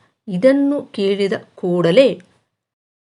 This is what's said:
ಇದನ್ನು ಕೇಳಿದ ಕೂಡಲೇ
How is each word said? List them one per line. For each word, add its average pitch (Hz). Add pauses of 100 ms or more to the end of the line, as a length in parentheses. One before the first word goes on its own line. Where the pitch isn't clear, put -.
(280)
ಇದನ್ನು 277
ಕೇಳಿದ 196 (220)
ಕೂಡಲೇ 180 (800)